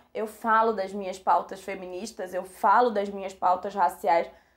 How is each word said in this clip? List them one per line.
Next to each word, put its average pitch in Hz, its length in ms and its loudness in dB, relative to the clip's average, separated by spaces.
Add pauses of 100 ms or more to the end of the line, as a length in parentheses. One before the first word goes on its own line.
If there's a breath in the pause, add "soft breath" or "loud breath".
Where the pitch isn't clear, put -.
(120 loud breath)
eu 208 140 -6
falo 226 480 2
das 190 180 -4
minhas 190 280 -8
pautas 190 420 0
feministas, 185 720 -10
eu 185 100 -4
falo 220 460 4
das 202 200 -2
minhas 196 240 -10
pautas 185 420 -2
raciais, 180 520 2 (300 soft breath)